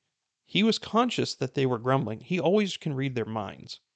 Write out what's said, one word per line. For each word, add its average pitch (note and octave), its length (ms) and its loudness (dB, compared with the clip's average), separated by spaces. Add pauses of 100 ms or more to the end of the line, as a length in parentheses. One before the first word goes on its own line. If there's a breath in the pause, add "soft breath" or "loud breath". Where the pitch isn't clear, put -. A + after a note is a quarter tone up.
(460)
he F3+ 180 2
was A3 160 4
conscious A3+ 560 0
that C3 200 -6
they C3+ 100 2
were B2 140 0
grumbling. A#2 420 0
He F3+ 180 -2
always F#3 380 2
can D#3 160 -4
read C3 220 -2
their A2+ 100 -2
minds. G2+ 560 -8 (140)